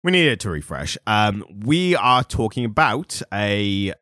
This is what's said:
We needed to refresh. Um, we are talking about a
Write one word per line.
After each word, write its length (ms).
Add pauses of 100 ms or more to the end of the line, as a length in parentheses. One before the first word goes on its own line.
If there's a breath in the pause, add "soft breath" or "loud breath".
We 100
needed 280
to 100
refresh. 460 (100)
Um, 380 (200)
we 300
are 300
talking 400
about 560 (120)
a 680